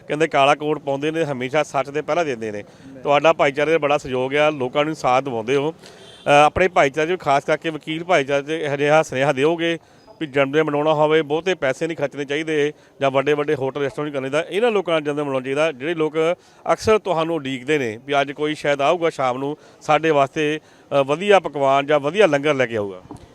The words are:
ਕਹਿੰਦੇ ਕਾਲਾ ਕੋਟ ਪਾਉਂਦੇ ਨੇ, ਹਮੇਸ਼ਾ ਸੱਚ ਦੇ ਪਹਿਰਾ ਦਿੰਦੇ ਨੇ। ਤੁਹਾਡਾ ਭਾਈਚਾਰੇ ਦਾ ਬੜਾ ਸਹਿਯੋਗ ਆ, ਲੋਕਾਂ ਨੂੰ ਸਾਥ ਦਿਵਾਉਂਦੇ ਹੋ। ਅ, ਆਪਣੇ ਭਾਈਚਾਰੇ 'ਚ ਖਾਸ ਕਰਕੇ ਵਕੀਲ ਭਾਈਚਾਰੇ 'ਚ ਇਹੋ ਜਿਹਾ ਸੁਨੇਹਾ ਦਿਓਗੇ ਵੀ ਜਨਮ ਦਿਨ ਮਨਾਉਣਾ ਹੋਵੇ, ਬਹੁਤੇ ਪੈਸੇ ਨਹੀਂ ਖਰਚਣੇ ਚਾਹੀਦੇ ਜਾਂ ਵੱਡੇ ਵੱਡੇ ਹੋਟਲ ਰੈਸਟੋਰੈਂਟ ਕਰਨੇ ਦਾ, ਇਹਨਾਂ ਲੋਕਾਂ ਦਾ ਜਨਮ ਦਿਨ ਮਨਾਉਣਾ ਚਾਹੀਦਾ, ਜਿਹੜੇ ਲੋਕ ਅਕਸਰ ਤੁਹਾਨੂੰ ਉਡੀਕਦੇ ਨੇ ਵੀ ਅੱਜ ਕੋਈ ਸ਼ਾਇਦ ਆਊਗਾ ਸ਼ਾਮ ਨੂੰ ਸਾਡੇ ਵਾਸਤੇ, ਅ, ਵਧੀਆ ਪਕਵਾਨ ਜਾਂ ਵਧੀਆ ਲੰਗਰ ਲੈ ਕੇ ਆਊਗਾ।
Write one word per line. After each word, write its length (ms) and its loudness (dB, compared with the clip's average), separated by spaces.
ਕਹਿੰਦੇ 200 0
ਕਾਲਾ 280 4
ਕੋਟ 240 -2
ਪਾਉਂਦੇ 320 -4
ਨੇ, 120 -2
ਹਮੇਸ਼ਾ 400 -2
ਸੱਚ 260 -4
ਦੇ 120 -6
ਪਹਿਰਾ 220 -2
ਦਿੰਦੇ 280 -6
ਨੇ। 120 -8
ਤੁਹਾਡਾ 300 4
ਭਾਈਚਾਰੇ 380 0
ਦਾ 60 4
ਬੜਾ 200 0
ਸਹਿਯੋਗ 380 -4
ਆ, 140 4
ਲੋਕਾਂ 360 -2
ਨੂੰ 100 -4
ਸਾਥ 280 0
ਦਿਵਾਉਂਦੇ 320 -2
ਹੋ। 160 -2
ਅ, 580 -10
ਆਪਣੇ 380 6
ਭਾਈਚਾਰੇ 500 0
'ਚ 20 -14
ਖਾਸ 240 0
ਕਰਕੇ 260 -2
ਵਕੀਲ 340 -8
ਭਾਈਚਾਰੇ 400 0
'ਚ 60 -10
ਇਹੋ 260 -4
ਜਿਹਾ 280 4
ਸੁਨੇਹਾ 280 0
ਦਿਓਗੇ 460 0
ਵੀ 80 -6
ਜਨਮ 240 0
ਦਿਨ 120 2
ਮਨਾਉਣਾ 300 0
ਹੋਵੇ, 280 4
ਬਹੁਤੇ 340 -2
ਪੈਸੇ 320 -2
ਨਹੀਂ 100 -8
ਖਰਚਣੇ 280 -6
ਚਾਹੀਦੇ 480 -2
ਜਾਂ 100 2
ਵੱਡੇ 220 2
ਵੱਡੇ 220 -2
ਹੋਟਲ 260 -4
ਰੈਸਟੋਰੈਂਟ 320 -6
ਕਰਨੇ 160 -6
ਦਾ, 200 -2
ਇਹਨਾਂ 220 0
ਲੋਕਾਂ 220 0
ਦਾ 60 2
ਜਨਮ 160 -4
ਦਿਨ 80 -2
ਮਨਾਉਣਾ 200 -2
ਚਾਹੀਦਾ, 280 0
ਜਿਹੜੇ 220 -6
ਲੋਕ 200 -2
ਅਕਸਰ 240 2
ਤੁਹਾਨੂੰ 380 -2
ਉਡੀਕਦੇ 420 -2
ਨੇ 280 -4
ਵੀ 160 0
ਅੱਜ 100 -4
ਕੋਈ 240 -4
ਸ਼ਾਇਦ 260 0
ਆਊਗਾ 280 2
ਸ਼ਾਮ 280 -2
ਨੂੰ 200 -6
ਸਾਡੇ 280 2
ਵਾਸਤੇ, 500 0
ਅ, 100 4
ਵਧੀਆ 360 4
ਪਕਵਾਨ 460 0
ਜਾਂ 140 2
ਵਧੀਆ 280 4
ਲੰਗਰ 260 2
ਲੈ 120 2
ਕੇ 120 -2
ਆਊਗਾ। 240 -6